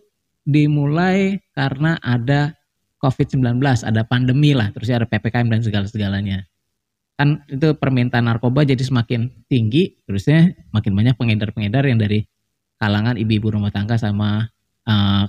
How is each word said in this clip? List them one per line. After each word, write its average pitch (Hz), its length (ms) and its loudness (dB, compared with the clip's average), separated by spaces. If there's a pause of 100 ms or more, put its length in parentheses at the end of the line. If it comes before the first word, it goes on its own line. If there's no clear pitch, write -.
(460)
dimulai 156 960 0 (120)
karena 143 440 -2
ada 139 560 -2 (480)
covid 139 320 0
sembilan 123 240 0
belas, 131 240 2
ada 110 240 -2
pandemi 127 480 2
lah, 104 160 0
terusnya 117 320 -2
ada 117 80 -4
P 107 80 0
P - 120 -4
K 120 120 0
M 120 80 0
dan 113 120 0
segala-segalanya. 101 840 -4 (720)
Kan 147 320 0
itu 143 240 0
permintaan 123 560 0
narkoba 123 320 0
jadi 135 200 2
semakin 123 680 -4
tinggi, 123 560 0
terusnya 156 480 2 (160)
makin 107 240 0
banyak 113 240 2
pengedar-pengedar 107 720 0
yang 113 80 2
dari 107 240 0 (560)
kalangan 107 400 0
ibu-ibu 107 400 0
rumah 104 160 -2
tangga 104 240 -2
sama, 104 480 -2 (400)
eh, 101 420 2